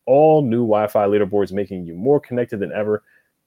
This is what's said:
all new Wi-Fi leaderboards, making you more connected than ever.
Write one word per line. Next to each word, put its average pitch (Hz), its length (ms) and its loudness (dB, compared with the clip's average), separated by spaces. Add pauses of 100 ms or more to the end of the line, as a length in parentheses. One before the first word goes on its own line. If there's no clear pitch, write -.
all 151 360 4
new 120 200 0
Wi-Fi 107 440 0
leaderboards, 101 440 0
making 95 360 -8
you 82 80 -14
more 131 260 0
connected 120 400 -6
than 90 100 -6
ever. 107 320 -4 (440)